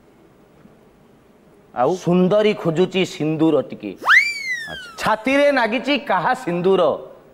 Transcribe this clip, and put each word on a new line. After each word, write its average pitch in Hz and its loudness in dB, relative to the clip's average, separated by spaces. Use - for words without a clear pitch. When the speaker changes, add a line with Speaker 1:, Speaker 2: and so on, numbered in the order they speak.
Speaker 1:
ଆଉ? 147 0
Speaker 2:
ସୁନ୍ଦରୀ 180 2
ଖୋଜୁଛି 180 0
ସିନ୍ଦୁର 156 0
ଟିକେ। 104 -10
Speaker 1:
ଆଚ୍ଛା। 1077 -2
Speaker 2:
ଛାତିରେ 269 2
ନାଗିଛି 254 0
କାହା 185 -2
ସିନ୍ଦୁର? 175 2